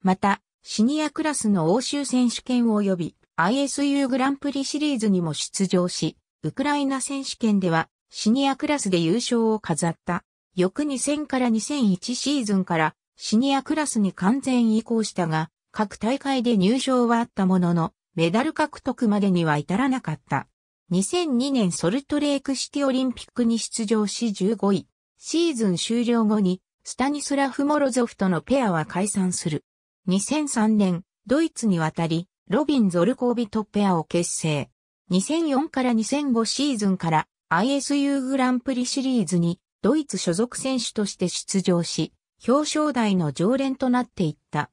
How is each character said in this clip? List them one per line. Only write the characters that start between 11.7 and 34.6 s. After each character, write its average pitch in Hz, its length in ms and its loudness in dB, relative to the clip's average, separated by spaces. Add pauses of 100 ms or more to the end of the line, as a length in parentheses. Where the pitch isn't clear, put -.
一 233 220 -4
シ 277 280 -2
ー - 20 -4
ズ 208 120 0
ン 185 100 0
か 175 100 -2
ら、 156 180 0 (200)
シ - 220 -2
ニ 277 180 4
ア 269 80 0
ク 294 140 -2
ラ 302 100 0
ス 233 140 -2
に 190 120 2
完 233 280 0
全 240 340 2
移 226 80 2
行 226 220 -2
し - 80 -8
た 170 160 -2
が、 156 220 -2 (200)
各 214 260 -4
大 254 220 -2
会 269 240 -2
で 233 140 2
入 202 240 4
賞 247 260 2
は 233 120 2
あ 233 40 0
っ 233 100 -4
た 190 140 0
も 185 140 4
の 175 120 2
の、 165 200 0 (240)
メ 165 160 2
ダ 226 100 2
ル 311 100 -2
獲 - 300 -4
得 247 240 -2
ま 208 140 2
で 196 100 2
に 175 140 2
は 151 140 2
至 175 180 -2
ら 269 120 2
な 254 120 -2
か 156 140 -6
っ - 140 -12
た。 139 200 -4 (420)
二 185 140 2
千 330 340 0
二 277 140 0
年 214 180 2
ソ 165 180 -2
ル 262 140 0
ト 294 160 -4
レ 294 180 0
ー 269 40 -2
ク 269 160 -4
シ - 160 -8
テ 285 80 -2
ィ 285 60 2
オ 269 40 2
リ 262 140 0
ン 254 80 -2
ピ - 120 -12
ッ - 80 -20
ク 247 120 0
に 226 160 2
出 - 240 -6
場 208 240 0
し 226 240 -4
十 202 240 0
五 202 160 0
位。 - 160 -2 (300)
シ 339 320 0
ー 285 40 -4
ズ 220 140 0
ン 180 80 0
終 233 280 -2
了 233 200 2
後 214 160 2
に、 185 220 0 (200)
ス - 140 -14
タ 269 140 0
ニ 294 120 -6
ス 277 140 -2
ラ 277 120 2
フ・ 277 160 -2
モ 302 140 2
ロ 277 120 2
ゾ 240 160 0
フ - 100 -12
と 190 120 0
の 170 120 2
ペ 269 240 0
ア 196 80 2
は 156 140 0
解 190 200 -2
散 185 260 -2
す - 160 -6
る。 151 160 -4 (420)
二 185 120 2
千 294 300 0
三 220 280 2
年、 185 280 2 (220)
ド 294 160 2
イ 320 80 0
ツ - 180 -4
に 180 100 2
渡 160 300 -2
り、 165 180 -2 (220)
ロ 262 160 2
ビ 277 160 2
ン・ 196 100 4
ゾ 170 140 2
ル 247 100 2
コ 247 160 0
ー 233 40 0
ビ 233 120 -2
と 220 160 -4
ペ 208 240 0
ア 180 120 2
を 156 60 -2
結 - 280 -2
成。 147 360 -2 (420)